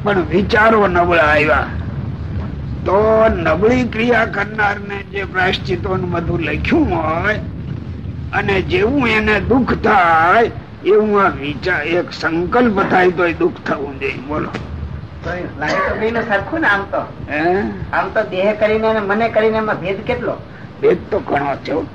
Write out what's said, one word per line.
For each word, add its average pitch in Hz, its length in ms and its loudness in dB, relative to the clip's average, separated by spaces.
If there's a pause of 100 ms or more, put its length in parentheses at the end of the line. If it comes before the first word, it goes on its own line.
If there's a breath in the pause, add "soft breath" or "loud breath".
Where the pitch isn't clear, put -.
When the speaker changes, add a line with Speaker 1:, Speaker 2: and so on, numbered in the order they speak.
Speaker 1:
પણ 196 160 2 (140)
વિચારો 220 540 4
નબળા 175 440 4
આવ્યા, 147 360 2 (1160)
તો 185 140 4 (460)
નબળી 220 480 2
ક્રિયા 226 420 2
કરનારને 202 640 -2 (140)
જે 196 140 -6
પ્રાયશ્ચિતો 185 720 -2
ને 185 160 -2
બધું 170 360 -2
લખ્યું 220 440 2
હોય 170 460 0 (920)
અને 196 300 0
જેવું 214 480 2
એને 214 260 2 (140)
દુઃખ 233 320 4
થાય 180 680 4 (340)
એવું 208 400 4
આ 156 160 2
વિચાર, 151 460 -2
એક 170 260 0
સંકલ્પ 180 640 2 (120)
થાય 185 220 4
તોય 170 220 0
દુઃખ 165 320 0
થવું 135 340 -6
જોઈએ. 131 280 -6
બોલો. 147 240 -4 (1080)
Speaker 2:
લાગે 151 260 -2
તો - 140 -2
બેયનું 226 280 -2
સરખું 214 340 -2
ને 311 60 2
આમ 196 240 2
તો. 165 100 -2 (280)
Speaker 1:
હે? 147 120 -2 (520)
Speaker 2:
આમ 170 200 0
તો 220 160 2
દેહ 185 300 0
કરીને 220 280 2
અને 220 140 2
મને 208 280 0
કરીને 220 280 2
એમાં 214 240 -2
ભેદ 190 240 -4
કેટલો? 240 300 -4 (460 loud breath)
Speaker 1:
ભેદ - 180 4 (100)
તો 202 100 0
ઘણો 143 440 -2
છે, - 100 -6
હો. 147 80 -2 (140)